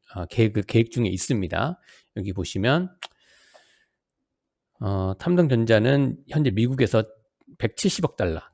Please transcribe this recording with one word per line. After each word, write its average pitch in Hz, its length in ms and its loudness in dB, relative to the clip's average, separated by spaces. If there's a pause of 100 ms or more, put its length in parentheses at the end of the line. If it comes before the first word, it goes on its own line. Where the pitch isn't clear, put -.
(140)
어, 90 120 -8
계획, 110 280 0 (140)
계획 117 240 2
중에 120 160 0
있습니다. 95 720 -2 (380)
여기 95 160 -6
보시면, 120 600 -2 (1900)
어, 95 360 -2
삼성전자는 127 1000 2 (100)
현재 143 240 0
미국에서 117 540 2 (520)
백칠십억 - 600 -4
달러, 80 240 -4 (120)